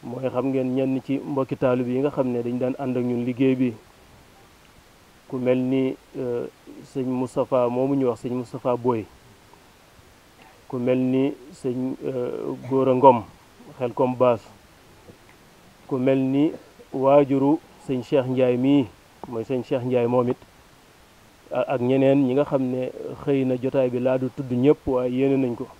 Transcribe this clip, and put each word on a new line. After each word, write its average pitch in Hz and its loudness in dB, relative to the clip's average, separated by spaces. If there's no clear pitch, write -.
Mooy, 127 -6
xam 123 -2
ngeen, 127 -2
ñenn 135 0
ci 135 -2
mbokki 135 -4
taalib 127 0
yi 123 -2
nga 143 0
xam 135 -2
ne 120 -2
dañ 120 -4
daan 127 -2
ànd 131 -4
ak 123 -2
ñun 120 -2
liggéey 131 2
bi, 127 0
ku 131 -8
mel 127 2
ni, 131 0
euh, 123 -4
sëñ 135 -4
Moustapha 127 0
moomu 131 0
ñu 135 0
wax, 117 -2
sëñ 123 -6
Moustapha 123 -4
Boy, 117 0
ku 135 -8
mel 127 0
ni 131 0
sëñ, 131 -6
euh, 123 -6
Gora 131 4
Ngom, 123 6
Xelkom 127 -2
Baas, 120 2
ku 143 -4
mel 131 2
ni 139 2
waajuru 139 4
sëñ 127 -4
Cheikh 131 0
Ndiaye 127 2
mii, 135 4
mooy 113 -6
sëñ 127 -4
Cheikh 131 -4
Ndiaye 123 0
moom 123 2
it, 131 -2
a-, 127 -2
ak 127 -2
ñeneen 135 4
ñi 123 0
nga 143 2
xam 143 -2
ne 127 -4
xëy 135 2
na 127 0
jotaay 131 0
bi 123 -4
laa 127 0
du 131 -4
tudd 131 -8
ñëpp, 127 2
waaye 127 -2
yéene 135 2
nañ 120 -2
ko. 123 -10